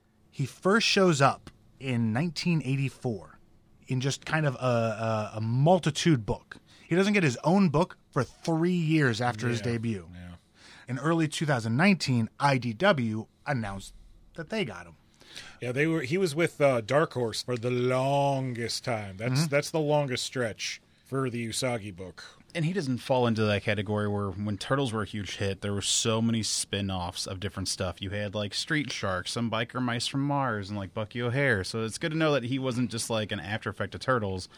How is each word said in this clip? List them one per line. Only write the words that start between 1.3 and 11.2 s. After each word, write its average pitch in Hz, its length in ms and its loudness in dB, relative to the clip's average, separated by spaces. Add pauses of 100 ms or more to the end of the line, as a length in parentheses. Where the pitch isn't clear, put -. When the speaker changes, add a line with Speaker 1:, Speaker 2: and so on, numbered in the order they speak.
Speaker 1:
in 117 340 0
nineteen 160 520 0
eighty-four 127 760 -4 (500)
in 127 120 0
just 131 240 -2
kind 156 220 0
of 135 80 2
a, 113 800 0
a, - 20 -4
a 110 40 -4
multitude 143 840 4
book. - 320 -6 (300)
He - 100 0
doesn't 196 160 4
get 202 100 4
his 139 220 2
own 185 240 6
book 113 300 0 (120)
for 131 140 0
three 165 480 0
years 151 480 4
after 120 280 0
his 120 120 0
Speaker 2:
Yeah. 120 120 -2
Speaker 1:
debut. 110 400 -4
Speaker 2:
Yeah. 90 220 -16 (540)
Speaker 1:
In 127 100 -6
early 160 300 2